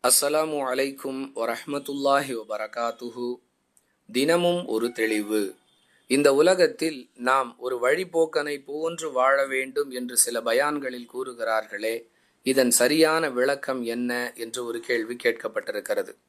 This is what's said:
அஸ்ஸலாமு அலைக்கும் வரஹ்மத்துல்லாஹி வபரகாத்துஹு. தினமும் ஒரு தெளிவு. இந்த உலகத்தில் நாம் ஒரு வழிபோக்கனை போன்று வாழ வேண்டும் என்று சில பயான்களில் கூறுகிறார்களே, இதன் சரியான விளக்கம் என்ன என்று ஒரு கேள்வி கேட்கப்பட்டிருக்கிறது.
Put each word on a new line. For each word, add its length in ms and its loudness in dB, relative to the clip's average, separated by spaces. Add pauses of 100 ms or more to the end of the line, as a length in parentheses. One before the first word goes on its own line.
அஸ்ஸலாமு 540 2
அலைக்கும் 720 -4
வரஹ்மத்துல்லாஹி 1000 -2
வபரகாத்துஹு. 1000 -6 (760)
தினமும் 540 2
ஒரு 260 -2
தெளிவு. 640 -2 (520)
இந்த 260 6
உலகத்தில் 840 4
நாம் 440 2
ஒரு 180 -4
வழிபோக்கனை 840 0
போன்று 480 -6
வாழ 340 4
வேண்டும் 460 -4
என்று 260 -4
சில 240 0
பயான்களில் 720 -2
கூறுகிறார்களே, 920 -4 (360)
இதன் 280 4
சரியான 580 4
விளக்கம் 540 -2
என்ன 520 -4
என்று 300 -8
ஒரு 140 -6
கேள்வி 440 -2
கேட்கப்பட்டிருக்கிறது. 920 -2 (120)